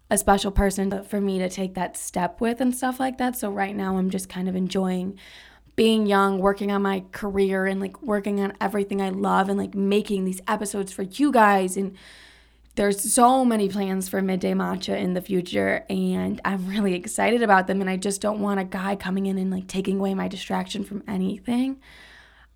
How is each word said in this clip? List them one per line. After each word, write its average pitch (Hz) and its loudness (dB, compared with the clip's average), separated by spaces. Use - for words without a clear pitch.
a 208 2
special 202 2
person 196 2
to, 196 -4
for 202 -4
me 190 0
to 185 -2
take 190 -6
that 180 -4
step - -4
with 233 0
and 254 2
stuff 254 -4
like 262 -2
that. 254 -2
So 208 -4
right 196 -2
now 190 0
I'm 185 2
just 190 -4
kind 185 -4
of 185 -2
enjoying 185 -2
being 220 4
young, 196 4
working 202 2
on 202 0
my 196 0
career, 196 0
and, 196 0
like, 190 -6
working 208 0
on 196 -2
everything 196 -2
I 190 -2
love, 190 2
and, 196 0
like, 196 -4
making 196 2
these 185 -4
episodes 208 -4
for 202 -6
you 254 0
guys. 202 4
And 190 -4
there's 202 0
so 254 6
many 214 2
plans 190 -2
for 190 -2
Midday 190 0
Matcha 190 -2
in 185 -2
the 180 -2
future, 190 0
and 185 -2
I'm 190 -2
really 196 0
excited 208 0
about 190 6
them, 196 0
and 185 0
I 185 0
just 196 -2
don't 214 -2
want 202 0
a 185 -2
guy 190 -4
coming 196 -2
in 190 -2
and, 190 -2
like, 185 -4
taking 190 -2
away 196 0
my 185 -2
distraction 185 -6
from 202 -8
anything. 240 -2